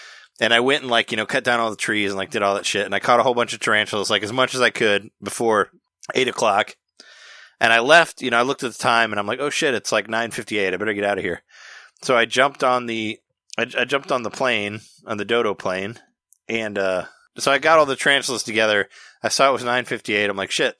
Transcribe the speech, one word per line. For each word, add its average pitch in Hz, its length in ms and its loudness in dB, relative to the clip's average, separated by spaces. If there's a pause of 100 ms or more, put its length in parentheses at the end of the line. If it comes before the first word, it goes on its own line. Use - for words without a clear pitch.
(420)
and 113 120 4
I 117 60 6
went 135 240 2
and, 127 80 -8
like, 117 180 2
you 117 80 -4
know, 107 80 -2
cut 131 200 -2
down 120 140 2
all 117 120 0
the 104 60 -10
trees 104 340 -2
and, 98 60 -6
like, 95 140 -6
did 107 120 -2
all 101 120 2
that 101 100 -6
shit. 101 200 -2
And 98 80 -4
I 98 60 -2
caught 123 200 4
a 113 40 2
whole 123 100 2
bunch 120 200 -2
of 113 80 -12
tarantulas, 107 480 0
like, 104 140 0
as 104 100 -6
much 127 200 0
as 127 80 -4
I 120 80 4
could 101 400 0 (140)
before 107 460 0 (440)
eight 127 140 2
o'clock. 107 480 0 (840)
And 117 100 6
I 117 80 6
left, 156 420 6
you 131 80 -4
know, 117 80 2
I 120 60 4
looked 135 200 -2
at 117 100 -6
the - 40 -16
time 117 340 2
and 104 80 -4
I'm 101 60 -4
like, 113 140 -4
"Oh 147 100 -4
shit, 143 240 0
it's, 107 180 -4
like, 107 180 0
nine 113 220 -4
fifty-eight. 104 420 -4
I 92 40 -4
better 104 160 -4
get 101 120 -2
out 101 120 0
of 87 60 -4
here." 87 200 -6 (600)
So 131 120 2
I 117 100 4
jumped 131 380 0
on 123 220 0
the, 110 340 -6 (380)
I, 113 60 -4 (140)
I 123 80 -2
jumped 139 260 -4
on 127 120 -2
the 107 60 -8
plane, 107 520 -4 (260)
on 110 100 -6
the 101 80 -6
Dodo 113 300 0
plane. 95 420 -6 (500)
And, 110 300 -4
uh, 92 280 -2 (320)
so - 140 0
I 139 60 4
got 156 220 4
all 151 60 4
the 135 100 -2
tarantulas 131 480 0
together. 107 460 0 (340)
I 113 60 -2
saw 139 200 4
it 135 40 2
was 123 100 -4
nine 123 220 -2
fifty-eight. 104 440 -2
I'm 98 80 -4
like, 95 140 -4
"Shit." 127 280 -2